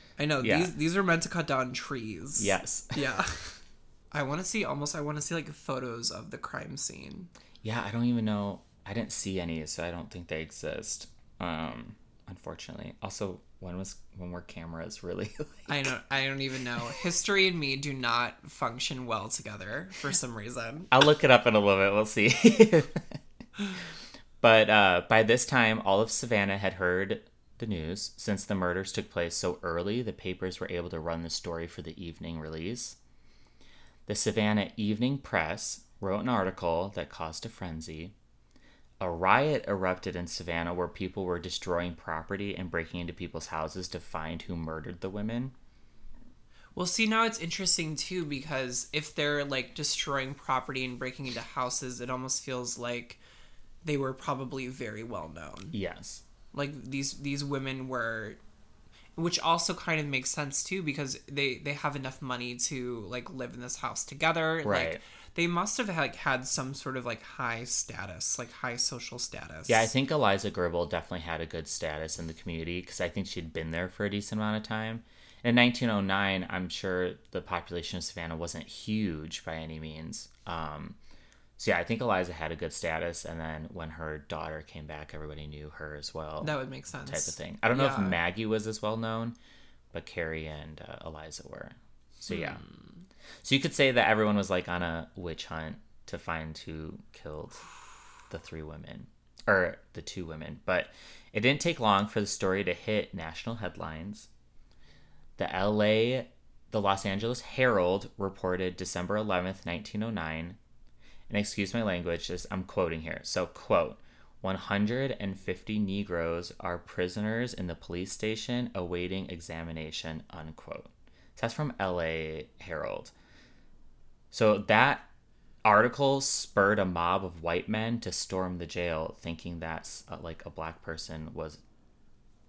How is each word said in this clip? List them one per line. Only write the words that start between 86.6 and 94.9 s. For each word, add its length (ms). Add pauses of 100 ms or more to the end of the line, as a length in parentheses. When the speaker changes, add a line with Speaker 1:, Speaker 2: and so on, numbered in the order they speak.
Speaker 1:
make 160
sense. 240
Speaker 2:
Type 160
of 80
thing. 280
I 60
don't 100
know 80
if 120
Speaker 1:
Yeah. 60
Speaker 2:
Maggie 420
was 220
as 120
well 160
known, 400 (560)
but 140
Carrie 400
and, 340
uh, 240
Eliza 440
were. 220 (480)
So, 160
yeah. 220
Speaker 1:
Hmm. 460 (400)
Speaker 2:
So 140
you 40
could 140
say 160
that 180
everyone 280
was, 140
like, 180
on 140
a 340